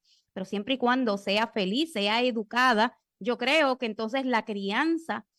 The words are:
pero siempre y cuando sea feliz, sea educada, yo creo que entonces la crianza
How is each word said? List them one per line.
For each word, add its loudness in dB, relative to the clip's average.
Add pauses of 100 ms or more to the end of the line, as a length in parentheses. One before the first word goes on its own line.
(320)
pero -6
siempre -2
y -8
cuando 2
sea 0
feliz, -2
sea 0
educada, 2 (220)
yo -2
creo 2
que -6
entonces -4
la 0
crianza -2 (120)